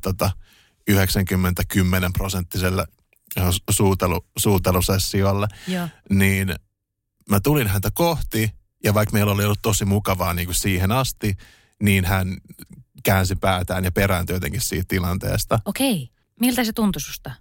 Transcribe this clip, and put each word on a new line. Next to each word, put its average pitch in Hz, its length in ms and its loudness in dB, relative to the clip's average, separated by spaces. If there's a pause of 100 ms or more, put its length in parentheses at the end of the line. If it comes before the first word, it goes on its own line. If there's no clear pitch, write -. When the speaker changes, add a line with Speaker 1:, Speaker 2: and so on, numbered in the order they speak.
Speaker 1:
tota 92 300 0 (560)
yhdeksänkymmentä 92 800 2
kymmenen 92 460 2
prosenttiselle 92 720 -2 (540)
su-, 92 320 0
suutelu-, 92 540 2 (120)
suutelusessiolle, 98 1080 2 (200)
Speaker 2:
Joo. 175 200 -2 (220)
Speaker 1:
niin 95 460 2 (760)
mä 101 100 4
tulin 143 280 2
häntä 98 260 -2
kohti, 135 580 0 (320)
ja 107 100 4
vaikka 107 200 2
meillä 104 180 2
oli 101 140 0
ollut 104 160 0
tosi 107 240 0
mukavaa 95 480 0
niinku 87 200 -4
siihen 95 380 0
asti, 113 460 -2 (460)
niin 98 220 4
hän 92 320 0 (680)
käänsi 95 320 2
päätään 92 480 -2
ja 90 80 0
perääntyi 90 440 0
jotenkin - 260 -4
siitä - 260 -4
tilanteesta. 95 800 -2
Speaker 2:
Okei. 208 440 -2 (300)
Miltä 247 240 0
se 220 100 -2
tuntui 196 280 -2
susta? - 400 -12